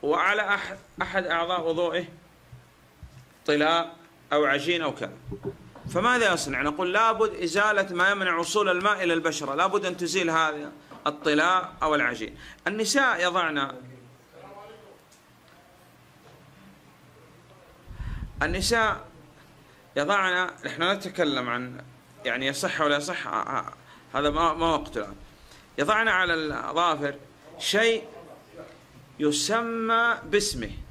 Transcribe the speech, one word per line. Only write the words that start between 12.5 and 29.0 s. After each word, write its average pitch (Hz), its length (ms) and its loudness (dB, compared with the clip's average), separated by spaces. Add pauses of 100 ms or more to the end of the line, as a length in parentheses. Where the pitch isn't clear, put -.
النساء 220 560 2
يضعن، 160 480 0 (4000)
النساء 190 640 2 (880)
يضعن، 180 540 2 (160)
نحن 160 260 -2
نتكلم 165 580 -2
عن 127 320 -6 (440)
يعني 131 220 -2
يصح 156 340 -2
ولا 147 160 4
يصح، 156 300 -6
ه-، - 20 -6
ه-، - 440 -4 (400)
هذا 143 160 2
ما، 156 240 2
ما 165 220 2
وقته 143 240 -4
الآن. 101 160 -8 (600)
يضعن 214 300 2
على 185 260 2
الأظافر 151 840 0 (440)
شيء 220 440 2 (1160)